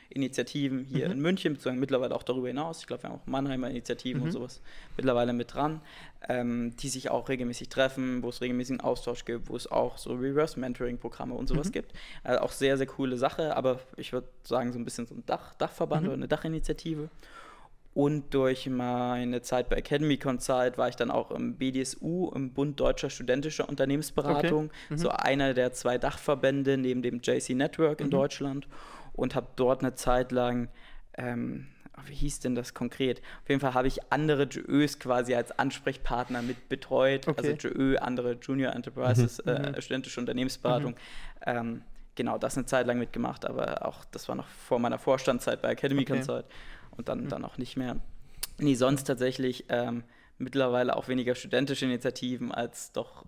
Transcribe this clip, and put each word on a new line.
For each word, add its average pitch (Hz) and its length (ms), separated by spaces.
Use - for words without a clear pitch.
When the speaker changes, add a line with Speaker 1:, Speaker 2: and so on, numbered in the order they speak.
Speaker 1:
Initiativen 135 760
hier 135 220
Speaker 2:
Mhm. 180 60
Speaker 1:
in 131 80
München, 170 340
beziehungsweise 127 260
mittlerweile 131 340
auch 117 80
darüber 127 260
hinaus. 156 320
Ich - 60
glaub, - 160
wir - 80
haben - 100
auch - 60
Mannheimer 131 440
Initiativen 123 520
und 156 60
Speaker 2:
Mhm. 175 40
Speaker 1:
sowas 127 280
mittlerweile 123 360
mit 120 220
dran, 156 260
ähm, 120 480
die 139 120
sich 131 220
auch 120 180
regelmäßig 123 400
treffen, 131 540
wo 120 80
es - 100
regelmäßigen 123 400
Austausch 123 440
gibt, 120 240
wo - 80
es - 140
auch 120 280
so - 160
Reverse-Mentoring-Programme 127 1200
und 123 120
sowas 156 220
Speaker 2:
Mhm. - 40
Speaker 1:
gibt. - 200
Also 123 160
auch 127 120
sehr, 135 240
sehr 135 100
coole 131 300
Sache, 147 400
aber 127 240
ich - 160
würd 123 120
sagen, 123 280
so 123 60
ein 120 60
bisschen 123 220
so - 80
ein - 120
Dach-, - 300
Dachverband 156 460
Speaker 2:
Mhm. 190 60
Speaker 1:
oder - 80
eine - 120
Dachinitiative. 156 840
Und 143 400
durch 131 340
meine 123 720
Zeit 123 300
bei 113 60
Academy 143 420
Consult 127 580
war 123 140
ich 120 60
dann 117 140
auch 120 200
im 120 240
B 131 160
D 131 100
S 131 220
U, 170 320
im 131 180
Bund 139 260
Deutscher 131 300
Studentischer 139 580
Unternehmensberatung, 151 1000
Speaker 2:
Okay. - 80
Mhm. 151 80
Speaker 1:
so 165 100
einer 135 460
der 123 180
zwei 123 240
Dachverbände 135 800
neben 127 240
dem 123 200
J 127 200
C 131 140
Network 151 460
in 147 80
Speaker 2:
Mhm. - 20
Speaker 1:
Deutschland 139 580
und 127 200
hab 127 220
dort 131 240
eine 127 140
Zeit 123 360
lang, 123 380
ähm, 123 520
wie 143 80
hieß 143 280
denn 127 140
das 120 200
konkret? 123 480
Auf - 40
jeden 139 140
Fall 131 100
habe 127 160
ich - 240
andere 147 300
J - 260
Ös 143 300
quasi 123 360
als - 240
Ansprechpartner 127 840
mit 120 260
betreut, 135 580
Speaker 2:
Okay. 151 120
Speaker 1:
also 147 300
J - 60
Ö, 135 220
andere 123 460
Junior 135 320
Enterprises, 120 680
Speaker 2:
Mhm. - 100
Speaker 1:
äh, 143 180
Speaker 2:
Mhm. 139 100
Speaker 1:
studentische 127 400
Unternehmensberatung. 123 720
Speaker 2:
Mhm. - 40
Speaker 1:
Ähm, 117 360
genau, 117 220
das 135 220
eine 120 80
Zeit 127 200
lang 123 120
mitgemacht, 123 480
aber - 400
auch, - 240
das - 180
war 127 60
noch 139 140
vor - 300
meiner 120 200
Vorstandszeit 127 640
bei 113 80
Academy 139 320
Speaker 2:
Okay. 135 100
Speaker 1:
Consult 135 320
und - 120
dann, - 140
Speaker 2:
Mhm. - 40
Speaker 1:
dann - 160
auch - 140
nicht 123 180
mehr. 123 200
Nee, 139 160
sonst 135 300
tatsächlich, 127 640
ähm, 120 340
mittlerweile 127 580
auch 131 120
weniger 127 260
studentische 135 500
Initiativen 123 680
als - 400
doch - 360